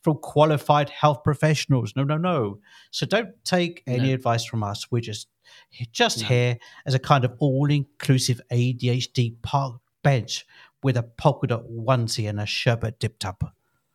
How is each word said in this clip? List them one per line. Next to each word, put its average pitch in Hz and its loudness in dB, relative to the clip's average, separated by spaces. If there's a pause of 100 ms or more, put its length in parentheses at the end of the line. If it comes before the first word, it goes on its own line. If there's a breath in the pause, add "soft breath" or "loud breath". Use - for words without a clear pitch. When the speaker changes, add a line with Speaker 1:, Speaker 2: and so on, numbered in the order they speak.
Speaker 1:
from 151 2
qualified 147 2
health 151 0
professionals. 139 0
No, 135 0
no, 151 0
no. 147 -2 (320 loud breath)
So - -4
don't 202 0 (140)
take 175 -2
any 127 0
Speaker 2:
No. 131 2
Speaker 1:
advice 117 0
from 110 -4
us. 101 -8
We're 120 0
just, 107 -12 (640 loud breath)
just 220 0
Speaker 2:
No. - -6
Speaker 1:
here 123 2 (280 loud breath)
as 135 0
a 131 2
kind 135 4
of 117 -2
all-inclusive 139 0 (100)
A 123 2
D 123 -2
H 123 -2
D 117 -2
park 135 -4 (220)
bench 135 0 (360 loud breath)
with 131 2
a 117 0
polka - 0
dot 117 -2
onesie 117 -2
and 104 -4
a 104 -4
sherbet 113 -2
dip - -6
tub. - -8 (420)